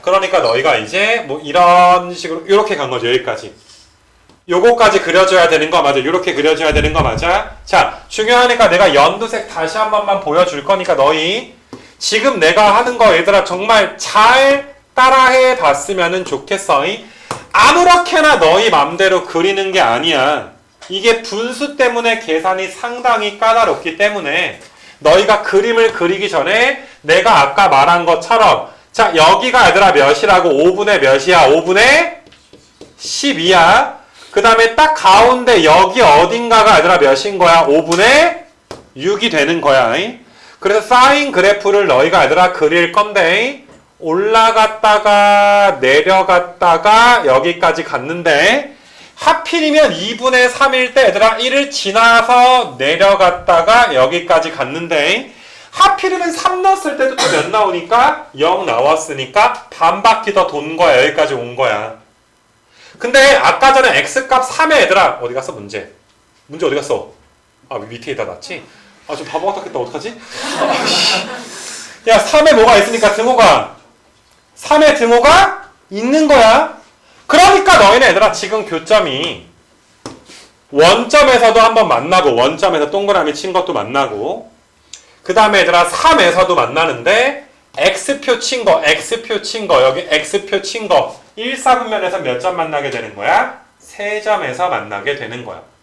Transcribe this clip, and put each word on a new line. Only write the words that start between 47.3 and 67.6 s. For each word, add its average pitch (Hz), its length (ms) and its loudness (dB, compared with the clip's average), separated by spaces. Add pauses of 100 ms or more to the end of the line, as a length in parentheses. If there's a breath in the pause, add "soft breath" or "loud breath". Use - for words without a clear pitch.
갔는데 165 880 -2 (400 loud breath)
하필이면 311 800 0
이분의 240 560 -2
삼일 254 440 -2
때, 262 120 4
얘들아, 220 320 2
일을 269 340 -4
지나서 233 1080 2
내려갔다가 175 1160 2
여기까지 165 560 0
갔는데 165 800 -4 (400 loud breath)
하필이면 370 600 -2
삼 359 300 -4
넣었을 381 360 -2
때도 262 180 -2
또 - 160 -2
몇 160 180 -2
나오니까? 208 800 -2 (120)
영 180 260 -2
나왔으니까 151 1080 -2
반 175 320 -2
바퀴 - 300 0
더 - 120 0
돈 151 320 -8
거야. 147 260 4
여기까지 147 300 -2
온 120 220 -10
거야. 113 400 -4 (1040 soft breath)
근데 269 360 4
아까 - 380 2
전에 247 260 2
X값 - 460 -2
삼에, 311 360 0
얘들아, 175 400 0
어디 120 120 -8
갔어, 135 180 -8
문제? 101 400 -14 (540)
문제 160 220 -8
어디 135 80 -2
갔어? 127 340 -6 (600)